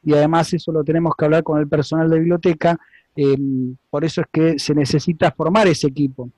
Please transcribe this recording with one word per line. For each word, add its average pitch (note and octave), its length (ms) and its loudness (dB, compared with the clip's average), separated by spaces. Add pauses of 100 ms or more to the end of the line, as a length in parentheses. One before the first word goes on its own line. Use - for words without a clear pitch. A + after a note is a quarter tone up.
y D3+ 120 2
además D#3+ 380 2
eso E3+ 200 -4
lo D#3 100 0
tenemos D#3+ 320 0
que D#3 120 0
hablar D#3 180 2
con D3+ 160 -2
el D3 80 -2
personal D#3+ 420 0
de D#3+ 80 2
biblioteca, E3+ 580 0 (380)
em, C3+ 640 -2 (120)
por D3 160 -4
eso E3 180 -4
es - 100 -4
que D#3 260 2
se D3 160 -2
necesita D3+ 560 0
formar G3 380 0
ese D3+ 200 0
equipo C3+ 500 -4